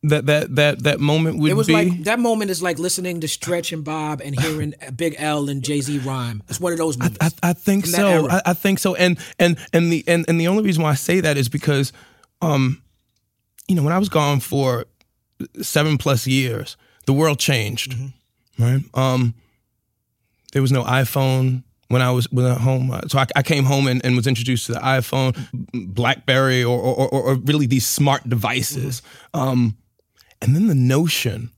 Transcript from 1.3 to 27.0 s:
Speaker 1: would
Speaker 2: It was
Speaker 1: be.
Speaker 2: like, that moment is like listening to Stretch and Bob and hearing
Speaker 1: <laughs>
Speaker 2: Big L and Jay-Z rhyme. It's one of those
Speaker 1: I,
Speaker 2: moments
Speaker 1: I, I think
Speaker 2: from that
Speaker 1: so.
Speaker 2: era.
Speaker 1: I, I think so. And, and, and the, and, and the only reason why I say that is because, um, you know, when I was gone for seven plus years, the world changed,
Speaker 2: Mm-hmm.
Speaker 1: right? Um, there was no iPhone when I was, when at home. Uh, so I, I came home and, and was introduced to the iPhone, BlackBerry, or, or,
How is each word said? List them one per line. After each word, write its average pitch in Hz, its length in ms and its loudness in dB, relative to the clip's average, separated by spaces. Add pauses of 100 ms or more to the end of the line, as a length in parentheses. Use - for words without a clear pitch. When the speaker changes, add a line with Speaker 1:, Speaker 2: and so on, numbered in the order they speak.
Speaker 1:
would 151 120 2
Speaker 2:
It - 20 0
was 143 140 0
Speaker 1:
be. 160 60 4
Speaker 2:
like, 175 300 2
that 226 160 0
moment 220 320 0
is 165 100 -4
like 175 160 -2
listening 180 440 -4
to 160 80 -6
Stretch 175 420 -4
and 160 140 -8
Bob 151 360 -6
and 139 180 -6
hearing 151 340 -2 (120)
Speaker 1:
<laughs> 135 100 -12
Speaker 2:
Big 160 220 -4
L 151 320 -2
and 139 140 -4
Jay-Z 143 360 -2
rhyme. 123 500 -6
It's - 100 -8
one 175 140 -2
of 165 40 -6
those 160 220 -2
Speaker 1:
I, 147 60 -2
Speaker 2:
moments 160 360 -2
Speaker 1:
I, 175 100 2
I - 20 2
think 196 320 0
Speaker 2:
from 170 80 -4
that 175 40 0
Speaker 1:
so. 202 100 4
Speaker 2:
era. 160 200 4 (180)
Speaker 1:
I, 180 60 2
I - 20 2
think 196 260 0
so. 190 160 0
And, 180 220 2 (220)
and, 175 180 4 (140)
and 170 200 4
the, 165 160 0
and, 170 200 2
and 170 140 2
the 165 80 0
only 214 140 2
reason 170 200 2
why 151 80 2
I 139 40 2
say 180 260 0
that 147 160 2
is 131 100 0
because, 139 460 0 (480)
um, 139 400 0 (880)
you 190 60 4
know, 156 80 2
when 151 100 2
I 180 60 2
was 202 100 0
gone 143 320 2
for 127 440 -2 (760)
seven 151 360 0
plus 131 300 0
years, 131 480 -2 (300)
the 135 80 2
world 151 260 2
changed, 123 580 -2
Speaker 2:
Mm-hmm. - 680 -8
Speaker 1:
right? 131 180 2 (120)
Um, 127 400 0 (1160)
there 139 100 0
was 131 100 4
no 127 120 2
iPhone 131 800 0 (240)
when 123 140 2
I 127 100 2
was, 127 200 0
when 127 140 2
at 123 140 0
home. 131 320 0
Uh, - 160 -6
so 139 120 0
I, 135 60 2 (100)
I 143 80 2
came 143 220 0
home 139 220 4
and, 127 180 0
and 127 100 4
was 123 120 2
introduced 120 400 0
to 117 60 -6
the - 60 -6
iPhone, 131 560 0 (580)
BlackBerry, 127 680 0
or, 123 160 0
or, 123 300 0